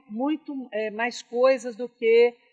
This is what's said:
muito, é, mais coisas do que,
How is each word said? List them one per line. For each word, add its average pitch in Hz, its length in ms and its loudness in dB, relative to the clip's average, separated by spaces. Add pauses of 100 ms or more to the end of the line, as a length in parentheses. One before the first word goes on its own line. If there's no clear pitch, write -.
muito, 269 640 -6
é, 214 200 -4
mais 226 300 -6
coisas 247 540 0
do 240 140 -8
que, 233 480 4 (160)